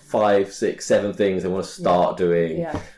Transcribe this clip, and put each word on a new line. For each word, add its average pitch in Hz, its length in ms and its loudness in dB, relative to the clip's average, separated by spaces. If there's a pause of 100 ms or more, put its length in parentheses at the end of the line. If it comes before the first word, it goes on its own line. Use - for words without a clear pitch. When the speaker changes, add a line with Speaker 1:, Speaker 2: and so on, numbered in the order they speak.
Speaker 1:
five, 104 480 2
six, - 340 -4
seven 104 260 2
things 92 300 0
they 92 60 -2
wanna 92 140 -2
start 90 560 0
Speaker 2:
Yeah. 92 80 2
Speaker 1:
doing 85 340 2
Speaker 2:
Yeah. - 200 -6 (160)